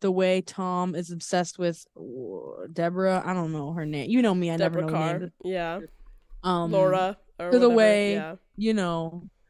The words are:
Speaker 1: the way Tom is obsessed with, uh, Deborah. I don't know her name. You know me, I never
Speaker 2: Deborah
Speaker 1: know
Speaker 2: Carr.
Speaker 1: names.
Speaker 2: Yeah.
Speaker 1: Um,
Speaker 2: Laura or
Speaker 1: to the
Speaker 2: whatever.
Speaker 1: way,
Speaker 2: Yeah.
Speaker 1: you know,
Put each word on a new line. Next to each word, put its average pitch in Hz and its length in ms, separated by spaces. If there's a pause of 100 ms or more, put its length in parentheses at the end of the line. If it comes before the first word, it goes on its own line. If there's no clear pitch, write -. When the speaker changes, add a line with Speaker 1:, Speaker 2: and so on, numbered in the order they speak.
Speaker 1:
the 196 100
way 185 300
Tom 180 540
is 170 160
obsessed 175 480
with, 170 260 (120)
uh, 95 760
Deborah. 180 520
I 185 100
don't 165 180
know 151 220
her 170 120
name. 147 240
You 247 120
know 208 120
me, 175 160
I 165 60
never 165 240
Speaker 2:
Deborah 160 120
Speaker 1:
know 160 60
Speaker 2:
Carr. 165 200
Speaker 1:
names. 175 140 (120)
Speaker 2:
Yeah. 180 360 (600)
Speaker 1:
Um, 175 300
Speaker 2:
Laura 185 460 (200)
or 175 120
Speaker 1:
to 247 80
the 240 100
Speaker 2:
whatever. 233 80
Speaker 1:
way, 208 380
Speaker 2:
Yeah. 160 220 (200)
Speaker 1:
you 220 180
know, 170 540 (220)